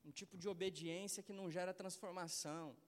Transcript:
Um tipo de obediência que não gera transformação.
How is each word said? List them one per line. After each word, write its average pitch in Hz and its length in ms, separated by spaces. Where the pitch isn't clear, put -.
Um 151 60
tipo 190 260
de 180 120
obediência 180 760
que 208 100
não 196 180
gera 180 220
transformação. 170 1040